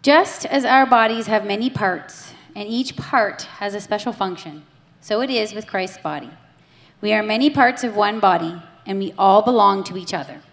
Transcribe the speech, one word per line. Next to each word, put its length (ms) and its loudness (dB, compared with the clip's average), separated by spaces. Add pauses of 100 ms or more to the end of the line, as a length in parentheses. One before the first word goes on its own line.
Just 440 4
as 200 0
our 220 4
bodies 400 2
have 180 0
many 240 -2
parts, 640 -6 (220)
and 120 -10
each 300 -4
part 460 -2
has 320 -8
a 60 -8
special 300 -6
function, 520 -8 (360)
so 220 -2
it 80 -4
is 240 -2
with 140 -12
Christ's 320 -6
body. 320 -10 (720)
We 120 0
are 80 0
many 280 0
parts 340 2
of 120 -4
one 240 0
body, 420 0 (240)
and 120 -4
we 200 -4
all 260 6
belong 420 4
to 120 -10
each 160 -10
other. 280 -10 (100)